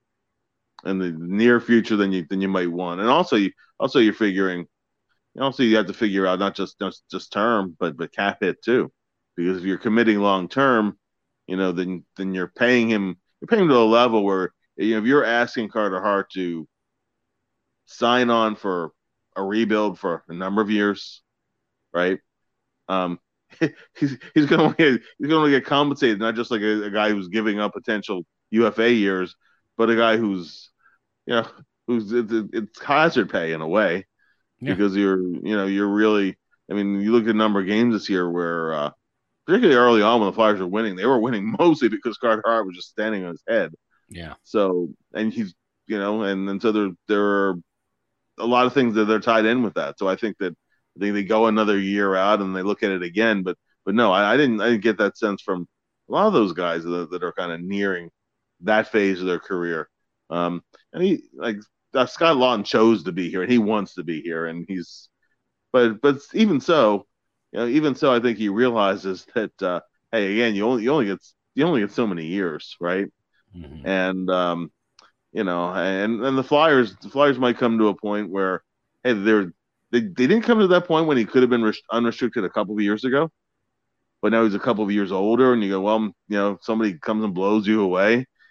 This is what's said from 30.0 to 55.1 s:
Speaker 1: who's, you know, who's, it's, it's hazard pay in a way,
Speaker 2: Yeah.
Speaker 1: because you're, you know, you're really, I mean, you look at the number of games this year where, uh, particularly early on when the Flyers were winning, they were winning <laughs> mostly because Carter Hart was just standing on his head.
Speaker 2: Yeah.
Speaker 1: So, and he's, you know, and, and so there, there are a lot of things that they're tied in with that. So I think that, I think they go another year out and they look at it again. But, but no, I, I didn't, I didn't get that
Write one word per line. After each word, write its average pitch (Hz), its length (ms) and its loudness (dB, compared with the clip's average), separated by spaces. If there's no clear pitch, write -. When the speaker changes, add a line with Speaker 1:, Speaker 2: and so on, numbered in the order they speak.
Speaker 1:
who's, 95 540 -6
you - 80 -2
know, 113 120 -2
who's, 110 260 -4
it's, 117 220 -2
it's 107 300 -8
hazard 147 480 2
pay 82 240 -4
in 80 80 -6
a 78 60 -8
way, 95 380 0
Speaker 2:
Yeah. 143 140 -6
Speaker 1:
because 101 220 0
you're, 98 260 2
you 92 340 -4
know, 98 100 -2
you're 98 220 0
really, 104 480 2
I - 40 -8
mean, 101 260 -2
you 104 120 -2
look 117 120 4
at 107 40 -6
the 113 60 2
number 107 260 0
of 95 80 -4
games 113 260 2
this 101 160 -4
year 90 200 0
where, 85 440 -4
uh, 73 180 -4
particularly 175 340 4
early 120 220 6
on 113 180 4
when 104 100 0
the 87 60 -6
Flyers 107 240 2
were 92 80 -4
winning, 104 280 -4
they 92 100 -6
were 127 140 2
winning 107 360 -2
<laughs> - 40 -
mostly 151 300 4
because 107 280 -6
Carter 110 280 0
Hart 113 200 0
was 92 100 -12
just 90 140 -20
standing 107 340 -6
on 87 80 -8
his 80 160 -16
head. 98 240 0
Speaker 2:
Yeah. 82 240 -14
Speaker 1:
So, 92 460 0
and 110 180 -2
he's, 107 220 -8
you 107 140 -4
know, 104 240 -2
and, 98 260 -4
and 98 120 -6
so 113 100 2
there, 104 180 0
there 104 160 2
are 98 320 0
a 110 60 -6
lot 123 200 4
of 123 80 0
things 120 220 2
that 107 100 4
they're 107 140 2
tied 113 260 2
in 120 180 2
with 101 120 -4
that. 71 240 -6
So 98 80 -4
I 95 80 0
think 101 240 -6
that, 92 160 -4
I - 40 -16
think 101 140 -2
they 101 100 -2
go 110 220 2
another 107 320 2
year 98 380 0
out 101 260 2
and 95 140 -4
they 92 60 -6
look 98 220 -4
at 101 80 0
it 90 120 -4
again. 98 400 0
But, 90 140 -6
but 98 100 -2
no, 113 160 4
I, 101 220 2
I 127 40 4
didn't, 127 240 2
I 110 80 2
didn't 110 140 0
get 110 140 0
that 101 200 0